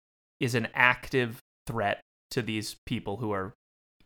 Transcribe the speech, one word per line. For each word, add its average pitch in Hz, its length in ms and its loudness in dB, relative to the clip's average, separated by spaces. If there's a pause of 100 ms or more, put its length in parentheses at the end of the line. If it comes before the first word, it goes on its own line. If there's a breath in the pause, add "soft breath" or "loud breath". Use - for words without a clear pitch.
(400)
is 123 160 2
an 113 180 0
active 123 680 2 (260)
threat 104 340 -2 (320)
to 127 100 -2
these 107 340 -4 (100)
people 104 320 -4
who 110 140 -2
are 95 220 -4 (520)